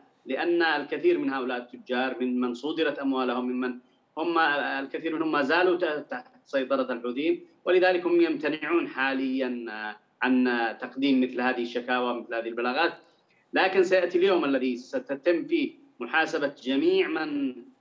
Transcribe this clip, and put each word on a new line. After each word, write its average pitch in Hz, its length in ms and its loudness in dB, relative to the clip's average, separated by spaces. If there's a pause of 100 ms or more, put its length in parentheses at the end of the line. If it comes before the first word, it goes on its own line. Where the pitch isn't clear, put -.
(260)
لأن 170 360 0
الكثير 156 560 2
من 139 120 0
هؤلاء 127 280 -4
التجار 123 640 -4
ممن 123 340 0
صودرت 151 440 -2
أموالهم، 127 460 0
ممن 127 340 -4 (400)
هم، 165 200 0
آه، 139 420 0
الكثير 156 360 -6
منهم 156 160 -2
ما 147 100 2
زالوا 175 340 4
ت-، 151 340 -4
تحت 135 160 -10 (180)
سيطرة 131 480 -2
الحوثيين، 127 520 -2 (200)
ولذلك 180 420 4
هم 175 140 4
يمتنعون 151 680 0
حاليا، 131 800 -2
آه، 107 260 -8 (260)
عن، 127 260 4
آه، 117 240 0
تقديم 131 480 0
مثل 123 200 0
هذه 123 220 0
الشكاوى، 120 580 -2
مثل 113 140 -10
هذه 117 140 -4
البلاغات. 123 440 0 (600)
لكن 185 300 4
سيأتي 180 360 2
اليوم 175 260 4
الذي 131 320 0
ستتم 139 680 -2
فيه 151 280 0 (280)
محاسبة 156 520 0 (100)
جميع 156 460 2
من 147 460 -4 (260)